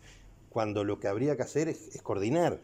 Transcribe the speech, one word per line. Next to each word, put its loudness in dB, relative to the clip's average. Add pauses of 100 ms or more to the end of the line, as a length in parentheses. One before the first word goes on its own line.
(500)
cuando 0
lo -2
que 0
habría 0
que -2
hacer 0
es, -8
es -14
coordinar 2